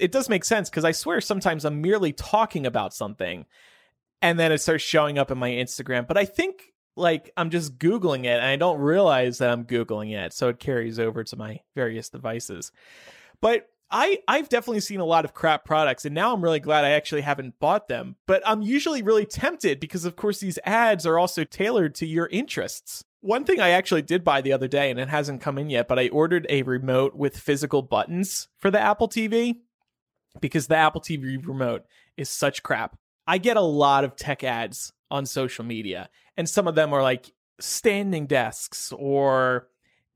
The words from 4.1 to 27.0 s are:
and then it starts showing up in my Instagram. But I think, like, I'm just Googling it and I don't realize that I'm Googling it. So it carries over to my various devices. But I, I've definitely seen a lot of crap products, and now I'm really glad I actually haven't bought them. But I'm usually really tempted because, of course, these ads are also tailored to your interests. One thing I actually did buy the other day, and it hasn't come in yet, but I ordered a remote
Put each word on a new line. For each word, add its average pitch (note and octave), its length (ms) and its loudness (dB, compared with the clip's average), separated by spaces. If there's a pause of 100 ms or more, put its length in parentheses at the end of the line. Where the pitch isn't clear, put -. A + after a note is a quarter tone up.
and E3+ 180 2
then D#3+ 120 4
it D3+ 100 0
starts D#3+ 200 2
showing D3 360 2
up C#3 120 0
in B2+ 60 -4
my B2 140 -2
Instagram. B2 580 -4
But F3 80 2
I G3+ 80 4
think, F#4 480 -8 (240)
like, E3 400 0
I'm E3 140 -2
just D3+ 280 -4
Googling E3 460 2
it A#2+ 140 2
and A#2+ 80 0
I C#3+ 100 2
don't D#3+ 240 2
realize C#3+ 560 4
that B2 140 2
I'm A#2+ 160 -2
Googling A2 500 -4
it. F2+ 160 -6
So B2+ 160 -2
it A#2+ 100 -2
carries A#2 400 -4
over A2+ 260 -2
to - 120 -14
my G#2+ 240 -12 (140)
various A2+ 340 -4
devices. A#2 640 -10 (680)
But A3+ 260 2 (220)
I, C4 360 0
I've C#4+ 220 0
definitely A#3 320 0
seen F#3+ 200 -6
a F3 40 -2
lot E3 220 2
of - 80 -10
crap D#3 320 0
products, D3+ 400 2
and D3 80 -6
now G#3 180 0
I'm G3 100 -2
really D#3+ 180 2
glad D3 260 2
I C#3+ 60 4
actually D3 280 0
haven't C#3 400 -4
bought E3 280 0
them. B2 280 -6 (100)
But F#3+ 200 4
I'm G#3+ 160 2
usually C#4 400 0
really G#3+ 240 4
tempted A3+ 520 -2
because, E3 280 -6
of E3+ 100 -8
course, G#3 240 -2
these F#3+ 240 -6
ads G#3+ 400 2
are E3 140 4
also F3 260 2
tailored G3 520 0
to D#3+ 100 -6
your D#3+ 220 -2
interests. - 760 -6 (160)
One A#3 240 0
thing E4+ 160 2
I F3+ 100 6
actually F3 320 4
did E3+ 220 0
buy C#3+ 160 4
the C3+ 140 2
other C3 120 0
day, C#3 240 0
and A#2+ 80 -4
it C3 100 -4
hasn't D3 340 -2
come C#3 160 -4
in D3 100 -4
yet, A#2+ 180 0
but B2+ 120 2
I B2+ 100 4
ordered E3 400 2
a C#3 140 2
remote C3 520 0